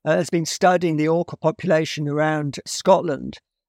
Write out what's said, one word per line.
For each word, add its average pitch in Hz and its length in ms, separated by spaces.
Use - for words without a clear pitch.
uh, 156 100
has 175 160
been 170 160
studying 180 500
the 151 120
orca 165 280
population 160 720
around 151 560
Scotland, 165 760